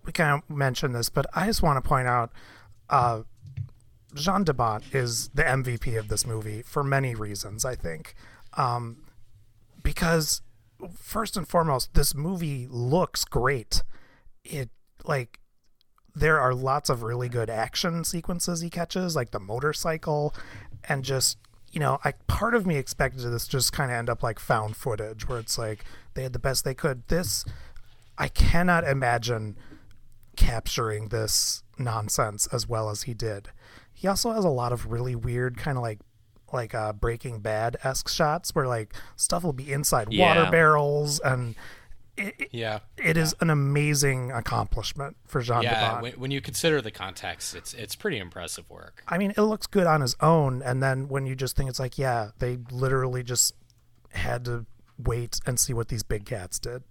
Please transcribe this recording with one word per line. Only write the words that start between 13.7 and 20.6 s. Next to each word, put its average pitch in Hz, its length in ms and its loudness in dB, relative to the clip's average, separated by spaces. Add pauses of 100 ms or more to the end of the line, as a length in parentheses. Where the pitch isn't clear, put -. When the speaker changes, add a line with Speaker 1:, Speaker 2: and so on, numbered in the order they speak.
Speaker 1:
It, 131 260 -8 (360)
like, 135 340 -4 (720)
there 156 260 6
are 127 140 4
lots 131 360 0
of 120 140 0
really 120 260 -2
good 117 200 0
action 160 540 -2
sequences 170 580 -2
he 170 80 -6
catches, 175 460 -2
like 127 160 0
the 107 80 -6
motorcycle, 147 920 -2 (560)